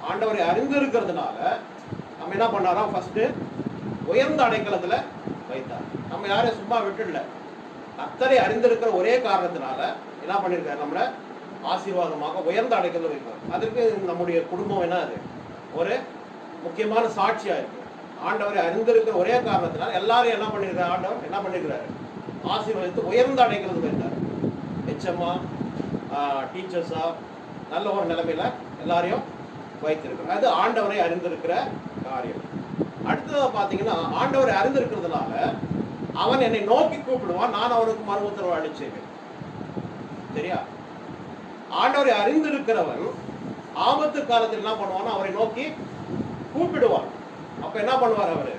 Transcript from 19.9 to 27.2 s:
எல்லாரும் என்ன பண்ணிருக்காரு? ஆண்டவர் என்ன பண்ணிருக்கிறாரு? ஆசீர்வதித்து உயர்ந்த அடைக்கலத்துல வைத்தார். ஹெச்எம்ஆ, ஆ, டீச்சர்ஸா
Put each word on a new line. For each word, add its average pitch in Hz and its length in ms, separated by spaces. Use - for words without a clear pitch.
எல்லாரும் 226 400
என்ன 208 120
பண்ணிருக்காரு? 185 440
ஆண்டவர் 185 360
என்ன 196 140
பண்ணிருக்கிறாரு? 175 440
ஆசீர்வதித்து 196 540
உயர்ந்த 247 460
அடைக்கலத்துல 190 360
வைத்தார். - 440
ஹெச்எம்ஆ, 175 520
ஆ, 139 260
டீச்சர்ஸா 170 560